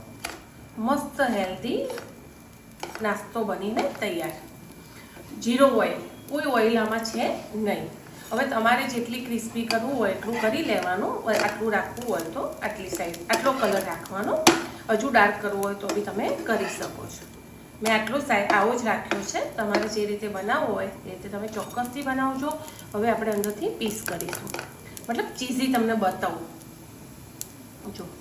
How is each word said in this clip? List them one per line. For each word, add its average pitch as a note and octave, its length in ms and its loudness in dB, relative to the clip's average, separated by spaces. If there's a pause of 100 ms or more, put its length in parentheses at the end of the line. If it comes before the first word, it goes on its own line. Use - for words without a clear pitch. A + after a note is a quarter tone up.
(760)
મસ્ત C#4 440 2
હેલ્ધી A3 640 0 (1120)
નાસ્તો G#3+ 420 -2
બનીને G3+ 400 0 (160)
તૈયાર. E3+ 320 -2 (1080)
ઝીરો B3+ 280 8
ઓઇલ, A3+ 320 4 (300)
કોઈ D4 160 0
ઓઇલ A#3 320 6
આમાં A3 220 2
છે - 560 -2
નહીં. F#3 340 0 (420)
હવે B3 140 2
તમારે A#3+ 420 4
જેટલી A#3+ 380 -4
ક્રિસ્પી A#3 400 -2
કરવું A#3 320 0
હોય G3+ 140 4
એટલું A3 300 -4
કરી A3 220 2
લેવાનું. A3 680 0
આટલું G#3+ 400 2
રાખવું A3+ 380 -2
હોય F3 120 0
તો E3 200 -6
આટલી F#3+ 480 -6
સાઈઝ, E3+ 260 -2 (140)
આટલો A3+ 220 4
કલર G3 300 2
રાખવાનો. G3+ 560 -2 (520)
હજુ A3 200 4
ડાર્ક G#3 320 6
કરવો G3 200 -2
હોય G3 140 0
તો G3+ 120 -6
બી F#3+ 140 0
તમે G3+ 280 -2
કરી A3+ 360 0
શકો - 400 -6
છો. - 340 -14 (440)
મેં A3 180 6
આટલો A3+ 180 0
સાઈ-, G#3 280 4
આવો G#3+ 280 6
જ A#3 100 0
રાખ્યો G3+ 360 0
છે. - 340 -4
તમારે G#3+ 320 2
જે G#3 180 0
રીતે G#3 220 -2
બનાવવો G#3+ 460 0
હોય F#3+ 120 -2
એ - 240 -10
રીતે F#3+ 200 -10
તમે G#3 180 -6
ચોક્કસથી A#3+ 540 -4
બનાવજો. C4 500 0 (420)
હવે G#3+ 160 2
આપણે G#3+ 220 2
અંદરથી G#3 380 0
પીસ - 360 -2
કરીશું, E3+ 440 -4 (600)
મતલબ B3 160 0 (120)
ચીઝી B3+ 360 0
તમને A3+ 200 4
બતાવું. F#3 540 0 (1500)
જો, - 100 -10 (180)